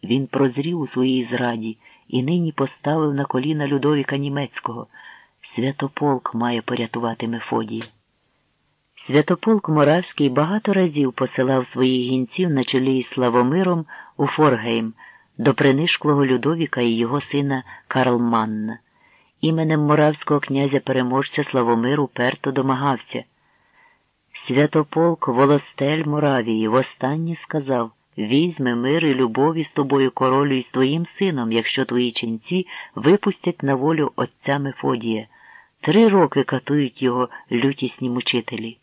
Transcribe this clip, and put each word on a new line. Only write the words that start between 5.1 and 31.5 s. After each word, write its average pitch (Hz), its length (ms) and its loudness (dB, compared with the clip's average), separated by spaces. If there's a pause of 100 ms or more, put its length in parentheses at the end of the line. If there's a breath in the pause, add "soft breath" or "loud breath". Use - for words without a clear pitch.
Святополк 139 800 -2
має 117 260 0
порятувати 117 680 -4
Мефодія. 113 580 -6 (1200)
Святополк 170 640 2
Моравський 151 600 2
багато 175 440 0
разів 147 400 2
посилав 131 580 0
своїх 127 400 0
гінців 131 380 -2
на 135 140 2
чолі 131 340 0
із 123 120 -4
Славомиром 143 760 2 (320 loud breath)
у 143 100 0
Форгейм 113 680 0 (440 loud breath)
до 127 160 2
принишклого 143 720 2
Людовіка 135 560 0
і 120 100 2
його 117 300 0
сина 139 420 -2 (240 loud breath)
Карлманна. 117 920 0 (640 soft breath)
Іменем 160 380 0
моравського 151 600 2
князя-переможця 135 1040 -2
Славомир 123 580 0
уперто 131 500 -4
домагався. 131 720 -2 (1200 soft breath)
Святополк, 156 800 2
волостель 139 760 2
Моравії, 127 640 0
востаннє 143 760 -2
сказав: 131 480 -4 (260)
«Візьме 131 580 0
мир 143 300 0
і 143 80 2
любові 135 500 0
з 143 60 -8
тобою, 139 420 0
королю, 135 460 2
і 127 60 -4
з - 80 -16
твоїм 139 340 0 (140)
сином, 139 320 -2